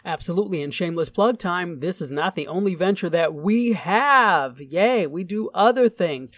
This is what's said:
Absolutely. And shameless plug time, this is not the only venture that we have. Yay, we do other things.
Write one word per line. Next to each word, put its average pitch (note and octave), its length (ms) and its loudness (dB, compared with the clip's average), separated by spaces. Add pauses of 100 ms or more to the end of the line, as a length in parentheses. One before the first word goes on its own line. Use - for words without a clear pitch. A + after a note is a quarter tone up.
Absolutely. F3+ 560 -4
And C#3+ 120 -8
shameless E3+ 360 -4
plug A3 280 0
time, F3 380 -4
this E3 260 -6
is C3+ 100 -8
not D#3 240 -2
the C#3+ 120 -6
only F#3 280 -2
venture F#3 340 0
that D#3+ 240 0
we A3 400 0
have. F#3+ 880 2
Yay, F#3+ 460 2
we E3 160 -6
do G#3 300 -6
other A#3 360 4
things. C#3 480 -4